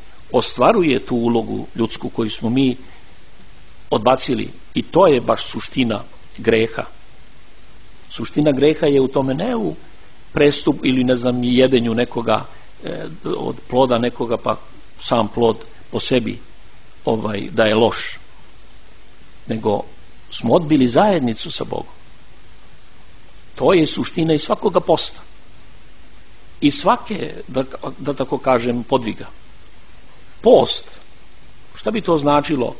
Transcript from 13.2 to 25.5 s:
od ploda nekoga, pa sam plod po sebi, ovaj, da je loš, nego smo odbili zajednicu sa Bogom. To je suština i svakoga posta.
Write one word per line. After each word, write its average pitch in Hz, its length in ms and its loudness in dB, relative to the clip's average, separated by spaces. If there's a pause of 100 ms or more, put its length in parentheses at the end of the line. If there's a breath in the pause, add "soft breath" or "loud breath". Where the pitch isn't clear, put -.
od 127 320 -4 (120)
ploda 123 300 4
nekoga, 120 380 0
pa 110 200 -2 (460)
sam 113 260 2
plod 113 280 4 (340 loud breath)
po 107 100 -2
sebi, 107 380 0 (680)
ovaj, 110 480 0
da 113 120 6
je 107 100 6
loš, - 440 2 (1300)
nego 110 360 0 (480)
smo 110 240 2
odbili 151 320 6
zajednicu 143 640 2
sa - 140 -8
Bogom. - 300 -6 (1600)
To 139 180 4
je 165 140 6
suština 160 480 0
i 147 40 4
svakoga 202 420 2
posta. - 400 0 (1400)